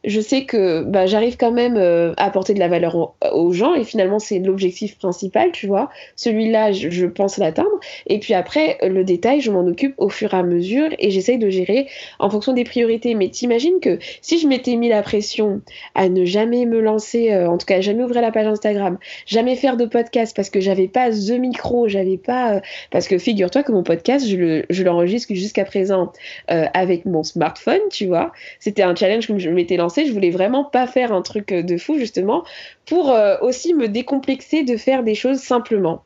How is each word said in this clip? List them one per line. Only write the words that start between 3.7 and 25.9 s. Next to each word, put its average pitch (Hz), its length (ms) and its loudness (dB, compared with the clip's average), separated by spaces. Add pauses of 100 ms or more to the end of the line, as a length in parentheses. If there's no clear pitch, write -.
et 254 100 0
finalement, 202 340 0
c'est 208 200 -4
l'objectif 190 600 -2
principal, 202 540 -2
tu - 140 -10
vois. 202 220 0 (280)
Celui-là, 220 560 2
je, 190 180 -2
je 180 160 0
pense 196 320 -2
l'atteindre. 202 320 0 (360)
Et - 140 0
puis 214 140 0
après, 302 480 0
le 190 220 2
détail, 190 360 2
je 233 100 0
m'en 180 160 2
occupe 269 320 -2
au 208 100 0
fur 202 260 -4
et - 20 2
à 185 60 2
mesure 185 460 0 (100)
et 214 120 2
j'essaye 190 280 0
de 208 120 2
gérer 196 380 0 (300)
en 202 120 0
fonction 214 220 -2
des 240 120 0
priorités. 233 500 0
Mais 196 140 0
t'imagines 247 520 0
que 170 180 0 (240)
si 339 160 0
je 311 80 2
m'étais 254 300 0
mis 233 120 0
la 214 140 4
pression 208 580 -2 (340)
à 190 140 2
ne 185 160 2
jamais 226 420 0
me 226 140 2
lancer, 220 520 0
euh, 180 160 2
en 175 100 0
tout - 80 -8
cas, 190 140 2
jamais 208 220 0
ouvrir 240 200 0
la 220 100 0
page 214 140 0
Instagram, 208 520 -2 (280)
jamais 240 300 0
faire 254 200 0
de 233 100 0
podcast 233 500 -2
parce 196 140 -4
que 202 100 0
j'avais 190 280 2
pas 247 220 2
the 214 280 0
micro, 240 500 0
j'avais 190 300 0
pas, 240 380 0
euh, 196 40 -2 (300)
parce - 180 0
que 185 100 2
figure-toi 190 440 0
que 240 100 -2
mon 185 100 2
podcast, 233 460 0
je 196 80 0
le, 160 340 0
je 185 120 0
l'enregistre 180 520 0
jusqu'à 196 300 -2
présent, 190 480 -2 (380)